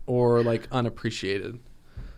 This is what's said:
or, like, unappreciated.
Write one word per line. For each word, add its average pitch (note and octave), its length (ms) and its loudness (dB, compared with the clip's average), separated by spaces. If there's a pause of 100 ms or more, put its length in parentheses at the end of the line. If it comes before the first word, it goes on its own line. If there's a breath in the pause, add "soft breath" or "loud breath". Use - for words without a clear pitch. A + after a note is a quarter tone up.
or, A#2+ 380 4
like, A#2 280 0
unappreciated. A2 880 -2 (580 soft breath)